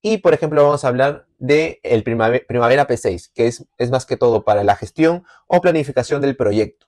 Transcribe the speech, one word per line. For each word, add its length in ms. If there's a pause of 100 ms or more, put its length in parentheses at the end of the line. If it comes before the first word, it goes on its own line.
Y, 180
por 140
ejemplo, 320
vamos 200
a 40
hablar 380 (120)
de 440
el 200
Primave-, 440
Primavera 400
P 100
seis, 380
que 120
es, 200 (100)
es 140
más 160
que 100
todo 280
para 200
la 100
gestión 500 (220)
o 140
planificación 600
del 140
proyecto. 500